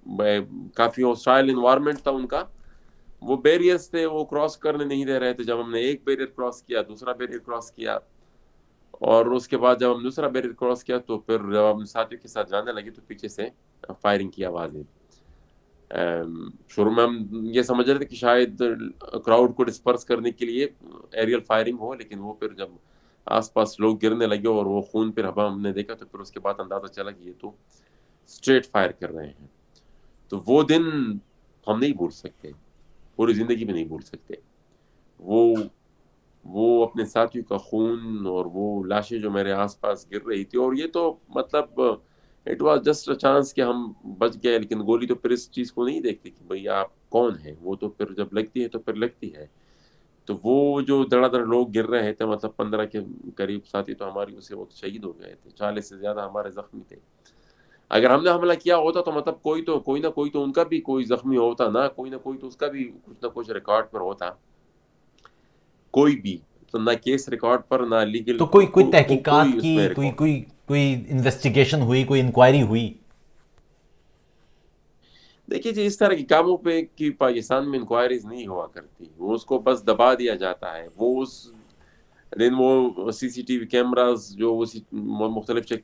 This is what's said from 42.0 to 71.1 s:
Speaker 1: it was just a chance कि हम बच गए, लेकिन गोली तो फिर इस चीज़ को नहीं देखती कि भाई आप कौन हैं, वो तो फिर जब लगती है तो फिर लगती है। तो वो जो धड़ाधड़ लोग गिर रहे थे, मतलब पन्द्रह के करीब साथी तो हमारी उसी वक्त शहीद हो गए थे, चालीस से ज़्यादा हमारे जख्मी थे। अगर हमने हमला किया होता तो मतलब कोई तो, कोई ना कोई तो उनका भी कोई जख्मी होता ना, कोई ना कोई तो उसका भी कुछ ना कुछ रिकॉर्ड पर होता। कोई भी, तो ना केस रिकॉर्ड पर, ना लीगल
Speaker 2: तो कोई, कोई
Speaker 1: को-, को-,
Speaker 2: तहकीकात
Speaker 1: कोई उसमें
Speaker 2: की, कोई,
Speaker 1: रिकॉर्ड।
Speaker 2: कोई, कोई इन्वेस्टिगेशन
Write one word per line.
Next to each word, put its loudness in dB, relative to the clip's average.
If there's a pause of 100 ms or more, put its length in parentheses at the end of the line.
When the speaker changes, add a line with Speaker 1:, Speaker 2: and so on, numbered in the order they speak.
Speaker 1:
it -4
was 2
just -2
a 0
chance 2
कि -2
हम -2 (100)
बच -2
गए, 2
लेकिन -6
गोली 0
तो 0
फिर -2
इस -4
चीज़ -8
को -2
नहीं -4
देखती -6
कि -20
भाई -8
आप -4 (180)
कौन 2
हैं, -18
वो -6
तो -6
फिर -8
जब -4
लगती -4
है -4
तो -8
फिर -8
लगती -6
है। -18 (800)
तो -8
वो 2
जो 2
धड़ाधड़ 2
लोग 0
गिर 0
रहे 0
थे, -4
मतलब -4
पन्द्रह -4
के -8 (300)
करीब -6
साथी -6
तो -12
हमारी -8
उसी -20
वक्त -16
शहीद -12
हो -10
गए -20
थे, -20
चालीस -6
से -20
ज़्यादा -6
हमारे -8
जख्मी -16 (100)
थे। -20 (920)
अगर 6
हमने 4
हमला 2
किया 2
होता 2
तो -2
मतलब -4
कोई -2
तो, -2
कोई -2
ना -2
कोई -2
तो -2
उनका 2
भी -2
कोई -2
जख्मी 0
होता 2
ना, 2
कोई -8
ना -12
कोई -10
तो -14
उसका -6
भी -6
कुछ -18
ना -4
कुछ -10
रिकॉर्ड 0
पर -10
होता। -8 (1500)
कोई 6
भी, -6 (300)
तो -4
ना 2
केस -2
रिकॉर्ड 0
पर, 0
ना 4
लीगल -2
Speaker 2:
तो 2
कोई, 10
कोई 6
Speaker 1:
को-, 2
को-, -2
Speaker 2:
तहकीकात 6
Speaker 1:
कोई 2
उसमें -2
Speaker 2:
की, 2
कोई, 4
Speaker 1:
रिकॉर्ड। -2
Speaker 2:
कोई, 0 (220)
कोई 2
इन्वेस्टिगेशन 2